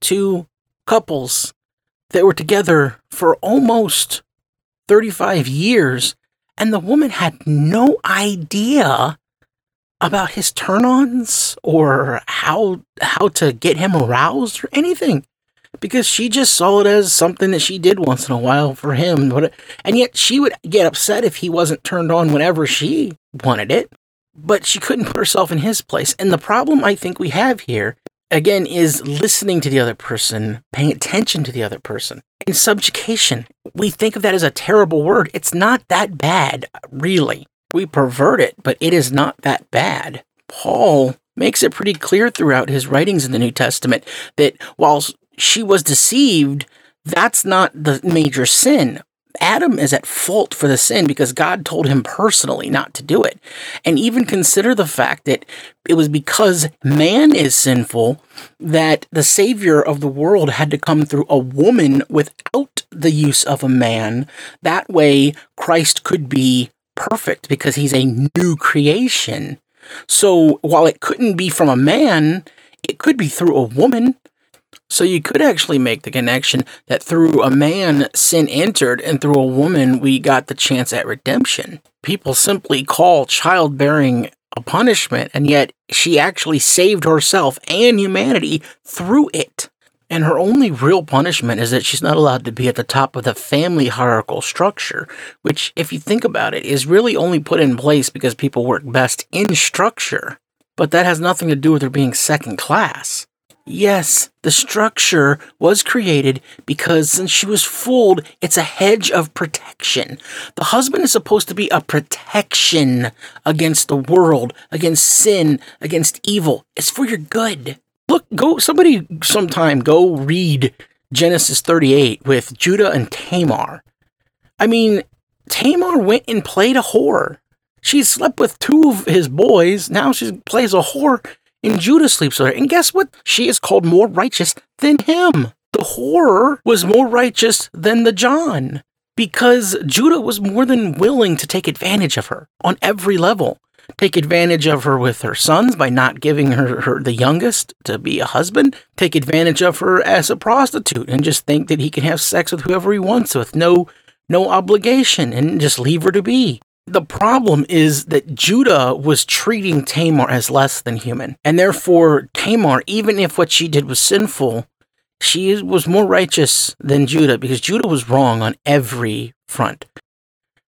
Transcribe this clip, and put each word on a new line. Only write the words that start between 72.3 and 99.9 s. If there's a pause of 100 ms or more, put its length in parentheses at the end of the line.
it
could
be
through
a
woman. (760)
So
you
could
actually
make
the
connection (220)
that
through
a
man,
sin
entered,
and
through
a
woman,
we
got
the
chance
at
redemption. (220)
People
simply
call
childbearing (280)
a
punishment,
and
yet (180)
she
actually
saved
herself (120)
and
humanity (220)
through
it. (400)
And
her
only
real
punishment
is
that
she's
not
allowed
to
be
at
the
top
of
the
family
hierarchical
structure, (340)
which,
if
you
think
about
it,
is
really
only
put
in
place
because
people
work
best
in
structure. (380)